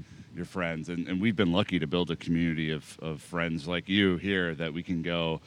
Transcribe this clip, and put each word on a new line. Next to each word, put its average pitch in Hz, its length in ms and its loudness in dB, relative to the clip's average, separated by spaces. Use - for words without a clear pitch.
your 87 100 -8
friends. 82 460 -4
And, 85 180 -4
and 92 100 -2
we've 107 160 4
been 87 160 4
lucky 92 280 4
to 78 80 -2
build 85 240 0
a 82 60 -4
community 82 540 0
of, 76 300 -8
of 78 220 -8
friends 82 440 -4
like 87 220 -4
you 95 300 6
here 90 380 0
that 80 180 -4
we 85 80 -6
can 85 180 -2
go 82 460 0